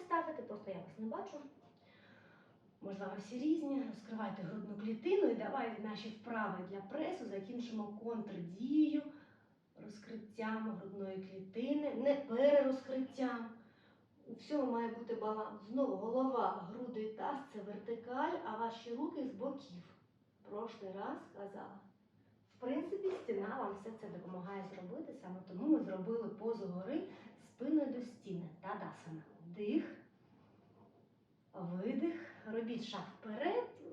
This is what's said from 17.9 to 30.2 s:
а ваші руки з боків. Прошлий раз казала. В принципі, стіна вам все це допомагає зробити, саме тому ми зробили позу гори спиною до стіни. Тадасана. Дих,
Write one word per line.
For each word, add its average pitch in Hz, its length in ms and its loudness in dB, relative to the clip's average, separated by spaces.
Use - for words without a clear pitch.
а 214 120 -2
ваші 233 380 -2
руки 294 300 -2
з 202 60 -4
боків. 254 520 -6
Прошлий 208 420 -6
раз 220 260 -4
казала. 196 420 -10
В - 40 -20
принципі, 349 500 0
стіна 202 480 0
вам 202 160 -2
все 226 160 -8
це 208 80 -8
допомагає 180 560 -6
зробити, 208 380 -8
саме 185 140 -6
тому 240 300 6
ми - 60 0
зробили 196 440 0
позу 214 380 -2
гори 190 360 -2
спиною 285 300 4
до 240 160 -2
стіни. 170 460 -6
Тадасана. 165 640 -8
Дих, 208 380 2